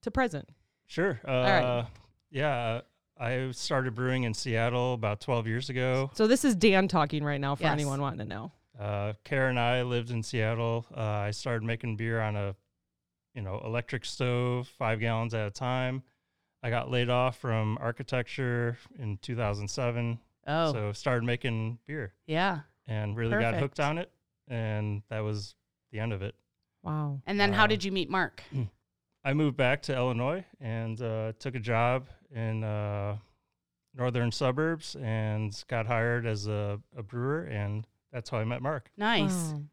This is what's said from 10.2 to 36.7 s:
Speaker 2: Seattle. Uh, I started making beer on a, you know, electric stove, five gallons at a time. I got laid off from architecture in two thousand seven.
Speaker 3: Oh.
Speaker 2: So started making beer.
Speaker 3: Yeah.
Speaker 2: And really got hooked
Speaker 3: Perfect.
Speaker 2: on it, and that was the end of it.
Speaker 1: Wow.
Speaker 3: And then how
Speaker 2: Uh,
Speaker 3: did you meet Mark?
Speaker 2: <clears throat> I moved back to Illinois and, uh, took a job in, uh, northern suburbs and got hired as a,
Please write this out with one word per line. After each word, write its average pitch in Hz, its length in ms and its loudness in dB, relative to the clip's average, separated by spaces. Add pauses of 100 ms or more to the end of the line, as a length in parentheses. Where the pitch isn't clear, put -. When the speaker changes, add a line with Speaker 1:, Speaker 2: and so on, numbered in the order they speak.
Speaker 2:
Seattle. 117 640 0 (100)
Uh, 117 40 -6
I 104 300 0
started 113 340 -4
making 113 320 -2
beer 113 240 0
on 107 160 0
a, 101 180 -2 (800)
you 123 80 -8
know, 98 220 -6
electric 120 400 -4
stove, 123 640 -2 (100)
five 113 220 0
gallons 113 340 0
at 110 120 0
a 104 40 -4
time. 127 520 -2 (600)
I 123 80 -2
got 120 200 0
laid 123 200 2
off 123 280 2
from 110 420 0
architecture 120 960 -2 (220)
in 107 200 -4
two 123 180 -6
thousand 104 320 -2
seven. 120 500 -2 (280)
Speaker 3:
Oh. 156 260 2
Speaker 2:
So 107 200 -2
started 120 320 0
making 117 600 -2
beer. 139 260 -8 (140)
Speaker 3:
Yeah. 165 340 0 (280)
Speaker 2:
And 107 280 -2
really 113 160 2
got 117 220 2
hooked 135 220 -2
Speaker 3:
Perfect. - 40 -4
Speaker 2:
on 151 180 2
it, 180 120 -6 (380)
and 107 600 -2
that 110 120 -4
was 107 340 -4 (380)
the 107 80 -6
end 113 120 -2
of 95 100 -4
it. 104 120 -6 (480)
Speaker 1:
Wow. 151 440 -2
Speaker 3:
And 202 120 0
then 202 140 6
how 214 120 8
Speaker 2:
Uh, 208 40 6
Speaker 3:
did 208 160 2
you 196 80 -2
meet 190 180 0
Mark? 185 320 0 (100)
Speaker 2:
<clears throat> - 720 -8
I 135 80 2
moved 147 240 4
back 139 260 4
to 143 120 -2
Illinois 127 500 0 (160)
and, 113 420 -4
uh, 110 380 -2
took 127 160 -6
a 120 40 -4
job 120 460 2 (260)
in, 113 320 -2
uh, 104 520 -2 (800)
northern 123 380 0
suburbs 156 680 0
and 107 520 0 (160)
got 113 180 -2
hired 117 400 2
as 104 200 -2
a, 104 340 -2 (160)